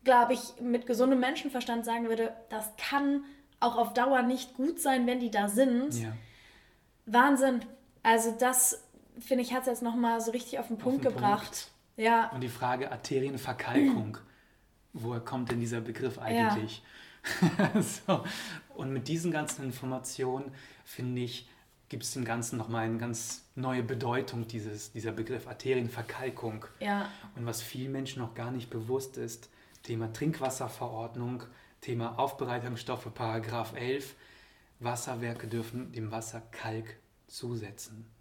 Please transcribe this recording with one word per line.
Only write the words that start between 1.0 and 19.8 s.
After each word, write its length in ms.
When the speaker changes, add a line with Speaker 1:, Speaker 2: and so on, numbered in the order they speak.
Speaker 1:
Menschenverstand 680
sagen 220
würde, 280
das 280
kann 460
auch 180
auf 180
Dauer 260
nicht 340
gut 240
sein, 280
wenn 120
die 120
da 180
sind. 460
Speaker 2:
Ja. 180
Speaker 1:
Wahnsinn. 560
Also 340
das, 460
finde 240
ich, 100
hat's 140
jetzt 140
nochmal 400
so 100
richtig 280
auf 80
den 100
Speaker 2:
Auf 60
Speaker 1:
Punkt 220
Speaker 2:
den 80
Speaker 1:
gebracht. 300
Speaker 2:
Punkt. 280
Speaker 1:
Ja. 320
Speaker 2:
Und 120
die 80
Frage 420
Arterienverkalkung, 1300
<clears throat> 380
woher 280
kommt 300
denn 80
dieser 220
Begriff 360
Speaker 1:
Ja. 60
Speaker 2:
eigentlich? 640
<laughs> 920
So. 180
Und 180
mit 140
diesen 240
ganzen 320
Informationen, 880